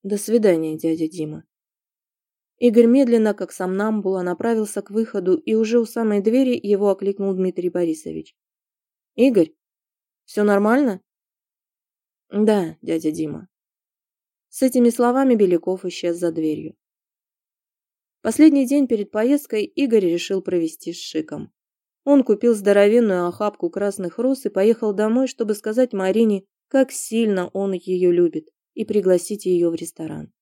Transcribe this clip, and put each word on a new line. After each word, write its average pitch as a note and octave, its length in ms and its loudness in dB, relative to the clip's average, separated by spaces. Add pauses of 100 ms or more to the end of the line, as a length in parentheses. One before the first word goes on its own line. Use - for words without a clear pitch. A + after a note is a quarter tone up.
«До G3+ 120 -4
свидания, F3+ 600 2
дядя E3 300 -2
Дима». D#3 360 -10 (1160)
Игорь A#3+ 240 6
медленно, A#3 480 4
как G3 200 -8
сомнамбула, F#3+ 680 -2
направился G#3 640 -4
к - 80 -20
выходу, G3+ 440 -2
и A3 200 -2
уже A3 240 2
у A3+ 80 0
самой G#3+ 340 -2
двери B3 420 0
его G3+ 280 0
окликнул G3 420 -2
Дмитрий F#3 380 -2
Борисович. D#3+ 680 -6 (760)
«Игорь, G#3+ 400 2 (720)
всё G#3 180 -2
нормально?» G#3 560 2 (1300)
«Да, G3+ 540 0
дядя D#3+ 300 -4
Дима». D#3+ 360 -8 (1040)
С - 100 -12
этими B3 300 4
словами A#3+ 460 2
Беляков F#3 500 0
исчез F3 320 -6
за E3+ 140 -4
дверью. D#3 440 -6 (1400)
Последний C#4 460 4
день C4+ 200 0
перед G#3 240 -2
поездкой A3+ 540 0
Игорь A3 400 0
решил F3 380 -2
провести E3+ 500 -6
с - 80 -16
Шиком. D#3 500 -10 (540)
Он C#4 180 4
купил A3+ 320 2
здоровенную G3+ 720 2
охапку F3+ 440 -6
красных G3 480 -6
роз C4 260 -2
и G3+ 60 -4
поехал G#3+ 420 0
домой, A3 360 0
чтобы G#3 260 -6
сказать A3 400 -2
Марине, G3 500 0 (240)
как C4+ 240 0
сильно G#3+ 560 -2
он G3 240 -4
её F3+ 400 0
любит, E3 380 0 (240)
и A3 100 -6
пригласить F#3+ 640 0
её F3 240 0
в E3+ 40 -6
ресторан. D#3 560 -12 (120)